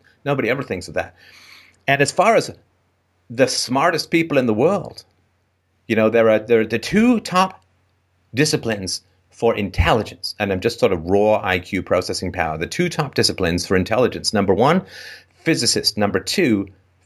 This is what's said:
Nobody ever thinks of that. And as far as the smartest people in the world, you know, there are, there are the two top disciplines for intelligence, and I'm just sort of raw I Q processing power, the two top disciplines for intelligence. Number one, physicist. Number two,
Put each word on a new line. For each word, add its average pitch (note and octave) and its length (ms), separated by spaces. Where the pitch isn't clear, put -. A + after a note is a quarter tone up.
Nobody C3+ 260
ever C3+ 120
thinks F2+ 260
of D2+ 60
that. F2+ 200
And C#3 160
as - 100
far G#3 240
as - 140
the B2 180
smartest D3+ 640
people E3 260
in B2 100
the A2 80
world, D#3+ 500
you A2 100
know, A2 140
there A2+ 180
are, G#2+ 100
there A2+ 220
are A2 60
the A#2 120
two A3 420
top F#3 440
disciplines A2 680
for A#2 240
intelligence, G#2+ 840
and G2 140
I'm F#2 80
just A#2 200
sort A2+ 120
of E2 140
raw G2+ 360
I F#2 180
Q F#2 220
processing F2+ 500
power, D#2+ 260
the E2+ 80
two F3 220
top D#3 260
disciplines F2+ 520
for G2 100
intelligence. F#2 580
Number G2+ 180
one, A2+ 320
physicist. - 640
Number G2+ 220
two, G#2+ 500